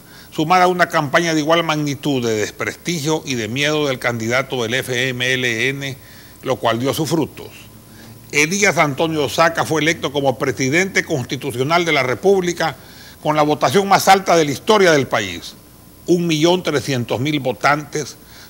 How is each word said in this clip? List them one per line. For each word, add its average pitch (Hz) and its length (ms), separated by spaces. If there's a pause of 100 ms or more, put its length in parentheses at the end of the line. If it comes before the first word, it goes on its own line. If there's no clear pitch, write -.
(300)
sumada 180 340
a 180 40
una 180 200
campaña 165 460
de 156 60
igual 165 240
magnitud 147 600
de 113 120
desprestigio 151 880
y 135 80
de 110 140
miedo 147 400
del 127 100
candidato 120 640
del 113 120
F 127 340
M 123 240
L 123 360
N, 139 280 (480)
lo 127 120
cual 113 220
dio 131 160
sus 151 140
frutos. 156 400 (840)
Elías 165 480
Antonio 156 460
Osaka 165 400
fue 151 160
electo 160 320
como 139 260
presidente 165 640
constitucional 143 840
de 165 80
la 139 120
República 175 720 (440)
con 151 140
la 151 80
votación 151 460
más 185 180
alta 190 300
de 165 80
la 143 80
historia 190 400
del 139 160
país, 95 460 (520)
un 170 220
millón 170 340
trescientos 135 560
mil 147 220
votantes, 139 760 (340)